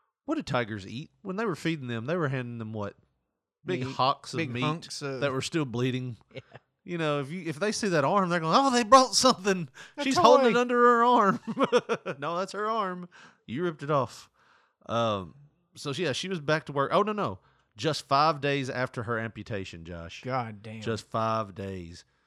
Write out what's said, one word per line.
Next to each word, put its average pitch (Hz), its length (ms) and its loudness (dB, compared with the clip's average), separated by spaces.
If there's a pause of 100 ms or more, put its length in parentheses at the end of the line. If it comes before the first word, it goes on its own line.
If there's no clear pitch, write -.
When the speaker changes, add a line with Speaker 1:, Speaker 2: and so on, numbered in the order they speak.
(260)
Speaker 1:
What 311 100 -4
do 302 60 -6
tigers 110 460 -4
eat? 117 240 -14 (100)
When 185 140 -8
they 220 100 -4
were 180 120 -2
feeding 160 300 -4
them, 117 180 -6
they 156 100 -2
were 165 140 -2
handing 123 300 -6
them 110 120 -8
what? 104 240 -6 (680)
Big 127 200 -4
Speaker 2:
Meat. 131 100 -8
Speaker 1:
hocks 131 380 -2
of - 40 -4
Speaker 2:
Big 160 140 -2
Speaker 1:
meat 120 120 -4
Speaker 2:
hunks - 380 -4
of 139 180 -6
Speaker 1:
that 135 140 0
were 131 80 -2
still 156 240 -2
bleeding. 127 560 -2
Speaker 2:
<laughs> - 120 -20
Yeah. - 60 -12 (460)
Speaker 1:
You 175 120 -6
know, 151 220 0
if 135 100 -6
you, 175 160 -10
if 151 140 -6
they 208 140 0
see 220 160 -2
that 156 160 4
arm, 185 240 2
they're 175 100 2
going, 160 160 0
"Oh, 269 160 4
they 240 120 2
brought 240 320 8
something. 190 520 2 (300)
Speaker 2:
A 294 60 -4
Speaker 1:
She's 262 140 2
holding 254 360 8
Speaker 2:
toy. 233 40 4
Speaker 1:
it 247 40 4
under 247 200 0
her 240 220 6
arm." 240 420 4
<laughs> 226 760 0
No, 160 180 -4
that's 185 160 -6
her 208 160 -4
arm. 185 400 -4 (380)
You 135 180 -4
ripped 151 180 -6
it 143 80 -4
off. 135 380 -2 (580)
Um, 107 480 -2 (400)
so, - 160 -8
yeah, 135 220 -2
she 185 160 -6
was 185 100 -4
back 156 280 -2
to - 40 -12
work. 139 220 0
Oh, 175 100 6
no, 208 80 -2
no. 165 280 -4 (380)
Just - 300 -2
five 147 340 4
days 139 280 -2
after 127 340 -4
her 117 160 -2
amputation, 104 640 -8
Josh. 85 400 -12
Speaker 2:
God 117 400 -6
damn. 110 180 -14
Speaker 1:
Just 110 280 -6
five 110 440 -2
days. 90 520 -10 (220)